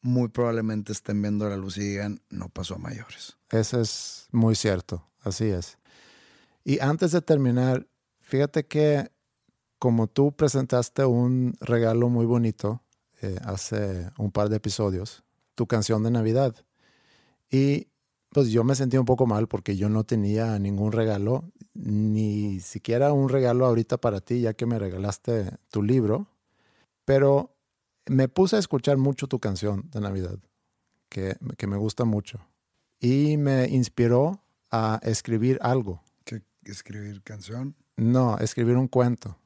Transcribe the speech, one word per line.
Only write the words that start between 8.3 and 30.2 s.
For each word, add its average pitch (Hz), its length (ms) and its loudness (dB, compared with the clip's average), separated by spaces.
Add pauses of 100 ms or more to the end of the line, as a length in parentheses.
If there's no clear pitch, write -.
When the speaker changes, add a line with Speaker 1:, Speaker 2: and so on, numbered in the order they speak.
Speaker 2:
que 151 480 2 (680)
como 113 280 2
tú 143 280 2
presentaste 131 680 0
un 123 560 2
regalo 117 480 2
muy 117 160 2
bonito, 113 580 0 (420)
eh, 95 220 -6
hace 98 720 -6
un 104 140 -4
par 104 180 0
de 107 80 0
episodios, 101 680 -4 (320)
tu 117 100 -2
canción 110 380 0
de 113 80 0
Navidad. 117 440 2 (920)
Y, 139 380 2 (420)
pues, 135 200 4
yo 113 140 4
me 131 120 2
sentí 131 220 0
un 131 80 2
poco 127 200 4
mal 110 220 0
porque 101 300 -4
yo 104 120 0
no 110 140 2
tenía 107 560 0
ningún 101 320 -2
regalo, 110 540 0 (280)
ni 104 840 -2
siquiera 117 540 0
un 139 160 2
regalo 127 360 2
ahorita 117 320 2
para 104 220 0
ti, 123 220 -2
ya 110 120 0
que 120 120 -4
me 117 120 -2
regalaste 98 800 -4 (120)
tu 104 120 -2
libro. 117 460 2 (800)
Pero 139 500 2 (500)
me 131 220 2
puse 185 300 2
a - 20 4
escuchar 143 380 0
mucho 135 300 0
tu 127 120 -4
canción 101 520 -4
de 107 100 -8
Navidad, 95 380 -6 (680)